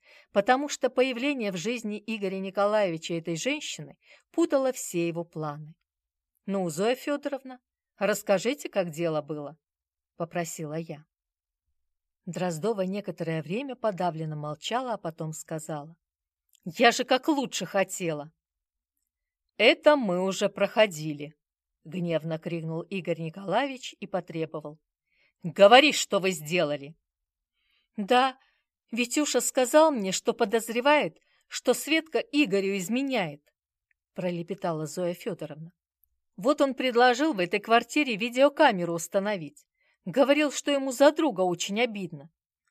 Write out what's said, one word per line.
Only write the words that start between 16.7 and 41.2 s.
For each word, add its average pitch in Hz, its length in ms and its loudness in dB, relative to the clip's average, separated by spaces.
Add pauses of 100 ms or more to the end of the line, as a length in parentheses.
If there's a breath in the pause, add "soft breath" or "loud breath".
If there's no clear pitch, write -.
же 240 140 0
как 262 240 0
лучше 262 380 -2
хотела!» 165 640 -4 (1300)
«Это 302 380 6
мы 185 280 -2
уже 196 240 0
проходили!» 156 880 -2 (480)
гневно 165 540 -4
крикнул 160 420 -6
Игорь 170 400 -6
Николаевич 196 800 -6
и 196 60 -12
потребовал: 160 760 -8 (600)
«Говори, 220 500 8
что - 280 -2
вы 190 100 0
сделали!» 151 640 -2 (1000)
«Да, 247 420 2 (520)
Витюша 247 500 0
сказал 302 520 4
мне, 196 200 -2
что - 200 -2
подозревает, 233 840 2 (300)
что - 260 0
Светка 311 440 0
Игорю 196 580 0
изменяет», 196 680 -4 (720)
пролепетала 170 720 -4
Зоя 175 280 -4
Фёдоровна. 160 580 -12 (640)
«Вот 269 240 2
он 269 140 2
предложил 254 600 4
в 196 60 -2
этой 202 200 0
квартире 233 560 2
видеокамеру 240 800 2
установить. 190 720 -4 (380)
Говорил, 277 460 4
что - 200 -6
ему 269 200 -2
за 277 220 6
друга 285 300 0